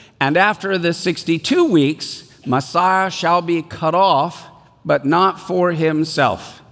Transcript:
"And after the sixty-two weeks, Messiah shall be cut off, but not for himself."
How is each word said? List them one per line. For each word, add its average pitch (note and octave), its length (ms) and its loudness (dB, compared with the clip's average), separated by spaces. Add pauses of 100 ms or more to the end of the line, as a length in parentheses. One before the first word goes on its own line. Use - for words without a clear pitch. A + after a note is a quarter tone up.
(200)
"And C#3+ 160 0
after G3 400 0
the E3+ 160 0
sixty-two E3+ 720 0
weeks, D#3 600 0 (200)
Messiah F3+ 680 0
shall F3 300 0
be E3+ 220 -2
cut D#3+ 320 -4
off, E3+ 500 2 (400)
but C3+ 220 0
not F3 340 0
for F3+ 320 -2
himself." D#3 880 -2 (120)